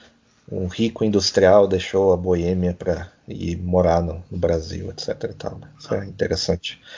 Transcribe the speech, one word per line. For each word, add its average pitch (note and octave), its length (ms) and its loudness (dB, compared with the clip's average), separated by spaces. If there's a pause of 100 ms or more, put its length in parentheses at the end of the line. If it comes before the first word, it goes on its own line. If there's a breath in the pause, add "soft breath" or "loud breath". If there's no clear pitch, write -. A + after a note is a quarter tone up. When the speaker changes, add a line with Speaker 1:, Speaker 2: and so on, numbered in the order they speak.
(520 soft breath)
Speaker 1:
um F#2+ 160 -6
rico A2 380 -2
industrial G2 640 6
deixou F#2+ 440 2
a F2 60 4
Boêmia F2+ 560 0
pra E2+ 380 -6 (160)
ir E2+ 300 -6
morar F2+ 440 2
no, E2+ 300 -6
no G2 60 -10
Brasil, E2+ 520 -4
et - 100 -14
cetera - 320 -8
e - 40 -14
tal, - 240 -12
né? - 100 -20 (100)
Isso - 140 -8
é G2+ 60 -2
Speaker 2:
Ah. G2 60 -10
Speaker 1:
interessante. - 760 -4 (160 loud breath)